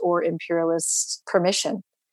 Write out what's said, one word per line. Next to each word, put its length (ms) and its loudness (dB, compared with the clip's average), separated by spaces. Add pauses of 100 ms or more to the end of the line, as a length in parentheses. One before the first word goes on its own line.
or 200 2
imperialist 1040 -2
permission? 560 0 (300)